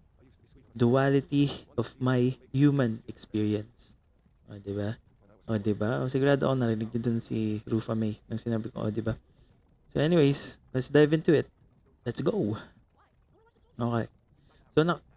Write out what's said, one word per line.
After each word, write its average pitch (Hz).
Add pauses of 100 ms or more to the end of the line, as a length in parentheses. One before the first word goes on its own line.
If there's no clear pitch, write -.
(760)
Duality 139 (240)
of -
my 127 (160)
human 135
experience. 107 (480)
O, 104
di 101
ba? 104 (560)
O, 113
di 104
ba? 120
O, 131
sigurado 139
ako 135
narinig 113
nyo 117
dun 117
si 110
Rufa 110
May 107
nung 110
sinabi 113
ko, 113
o, 107
di 110
ba? 110 (720)
So, -
anyways, 147 (160)
let's 127
dive 151
into 160
it. 123 (560)
Let's 123
go! 135 (1120)
Okay. 117 (720)
So, 156
na-, 170 (140)